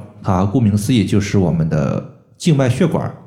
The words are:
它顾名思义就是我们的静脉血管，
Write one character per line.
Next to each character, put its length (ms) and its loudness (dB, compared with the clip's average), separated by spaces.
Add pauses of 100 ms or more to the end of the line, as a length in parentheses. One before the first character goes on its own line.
(220)
它 240 0
顾 160 0
名 160 2
思 160 -2
义 120 2
就 140 0
是 180 -2
我 140 2
们 160 0
的 560 -4 (140)
静 180 2
脉 140 2
血 180 0
管， 260 -4 (140)